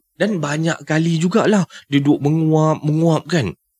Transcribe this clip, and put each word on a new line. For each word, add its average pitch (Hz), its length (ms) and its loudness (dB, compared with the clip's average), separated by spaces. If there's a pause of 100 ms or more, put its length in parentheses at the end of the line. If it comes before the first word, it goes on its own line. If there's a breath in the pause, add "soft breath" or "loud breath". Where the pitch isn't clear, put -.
(180)
Dan 190 240 -2
banyak 151 400 -4
kali 160 400 0
jugalah 185 480 2 (160 loud breath)
dia 139 160 0
duduk 143 160 2
menguap, 156 640 0
menguap 156 480 0
kan. 135 240 -2 (260)